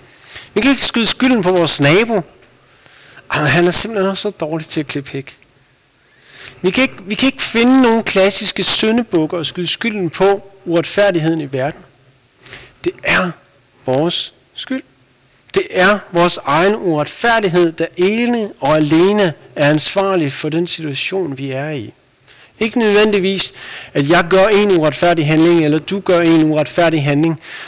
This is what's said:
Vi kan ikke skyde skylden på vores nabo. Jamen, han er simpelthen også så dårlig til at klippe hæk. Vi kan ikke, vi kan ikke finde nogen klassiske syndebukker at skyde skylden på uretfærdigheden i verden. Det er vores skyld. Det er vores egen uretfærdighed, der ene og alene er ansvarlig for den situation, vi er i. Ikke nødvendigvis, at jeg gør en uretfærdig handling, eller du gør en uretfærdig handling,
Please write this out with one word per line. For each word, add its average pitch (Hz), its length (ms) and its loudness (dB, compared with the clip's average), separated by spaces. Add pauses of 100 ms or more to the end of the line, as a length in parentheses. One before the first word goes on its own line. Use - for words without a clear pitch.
(540)
Vi 202 60 -2
kan 254 100 2
ikke - 160 0
skyde 226 200 -2
skylden 254 360 0
på 175 80 0
vores 170 300 0
nabo. 190 420 2 (1120)
Jamen, 151 140 0
han 170 180 4
er 180 40 2
simpelthen 196 400 -2
også 190 120 -4
så 208 80 -4
dårlig 156 360 -6
til - 140 -6
at 139 60 -4
klippe 139 240 -8
hæk. - 280 -12 (1200)
Vi 180 80 0
kan 240 120 0
ikke, 269 200 -2
vi 196 120 -8
kan 254 120 0
ikke - 160 -2
finde 247 400 2
nogen 226 220 2
klassiske 202 600 0
syndebukker 202 760 0
at 160 80 -6
skyde 175 200 -6
skylden 208 440 -4
på 196 420 0 (120)
uretfærdigheden 165 760 0
i 139 120 -10
verden. 135 320 -6 (1000)
Det 359 80 -2 (100)
er 185 280 2 (560)
vores 143 480 -2 (200)
skyld. - 280 -10 (720)
Det 190 160 -2
er 190 280 2 (140)
vores 170 240 2
egen 180 380 0
uretfærdighed, 180 1000 0
der 160 140 -6 (100)
ene 220 640 -2
og 143 160 2
alene 165 580 2 (220)
er 147 140 2
ansvarlig 165 640 0
for 151 160 -6
den 165 180 -2
situation, 156 720 -6
vi 139 120 -8
er 139 200 -6
i. 131 220 -10 (680)
Ikke 226 180 -2
nødvendigvis, 202 760 2 (420)
at 143 140 0
jeg 175 220 4
gør 190 160 6
en 208 320 4
uretfærdig 156 480 0
handling, 160 380 4
eller 151 140 2
du 190 220 -6
gør 180 200 2
en 165 240 4
uretfærdig 156 600 0
handling, 147 360 0 (280)